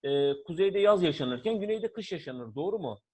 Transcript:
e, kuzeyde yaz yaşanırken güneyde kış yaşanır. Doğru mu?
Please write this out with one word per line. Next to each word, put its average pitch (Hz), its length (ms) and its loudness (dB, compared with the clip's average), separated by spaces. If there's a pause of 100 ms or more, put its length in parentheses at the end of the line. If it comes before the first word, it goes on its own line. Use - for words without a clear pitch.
e, 139 300 2 (100)
kuzeyde 190 360 0
yaz 202 240 6
yaşanırken 147 560 0
güneyde 214 320 -4
kış 214 200 -10
yaşanır. 123 440 -10
Doğru 196 240 -4
mu? 120 200 -6 (140)